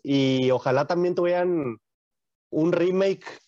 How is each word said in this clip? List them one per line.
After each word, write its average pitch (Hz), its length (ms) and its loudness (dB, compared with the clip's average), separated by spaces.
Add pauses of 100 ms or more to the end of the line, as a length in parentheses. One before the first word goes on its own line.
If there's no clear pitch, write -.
y 131 480 2
ojalá 135 340 0
también 175 300 0
tuvieran 175 600 -2 (720)
un 160 220 0
remake 185 540 0 (220)